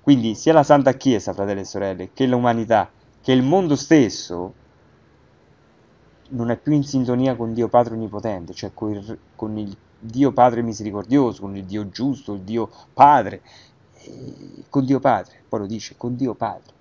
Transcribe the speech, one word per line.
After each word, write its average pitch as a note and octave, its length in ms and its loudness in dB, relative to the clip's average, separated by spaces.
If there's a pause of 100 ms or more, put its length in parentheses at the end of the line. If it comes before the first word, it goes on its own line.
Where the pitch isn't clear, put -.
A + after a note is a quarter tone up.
Quindi A2+ 340 2
sia - 200 0
la D#3 80 8
Santa C#3 320 4
Chiesa, G#2 400 0
fratelli G2 260 -4
e F#2+ 40 -8
sorelle, F#2+ 500 -6
che C3+ 120 0
l'umanità, A#2 640 2 (300)
che - 120 0
il B2+ 100 6
mondo D3+ 340 2
stesso G2 760 0 (1700)
non A#2+ 220 -6
è A#2 60 0
più C#3+ 160 -4
in C#3+ 120 2
sintonia B2+ 520 0
con A2+ 160 -6
Dio A2+ 160 -2
Padre A#2 260 2
Onnipotente, G#2 600 -8
cioè G2 180 -10
con G#2+ 220 -6
il, G2+ 240 -12 (160)
con A2 240 -8
il G2+ 180 -10 (220)
Dio A#2+ 340 0
Padre A#2+ 300 4
Misericordioso, G#2+ 800 -2
con G2 140 -10
il G2 80 -10
Dio G2+ 260 -8
Giusto, B2 440 -6
il G2 60 -10
Dio A2 300 -6 (240)
Padre, B2 480 4 (520)
eh, - 760 -20
con C#3 140 0
Dio C3 160 0
Padre, A2+ 480 -2
poi A2+ 120 -4
lo G2+ 60 -6
dice, G#2 300 -10
con A#2+ 180 -6
Dio A#2+ 200 -4
Padre G2 460 -8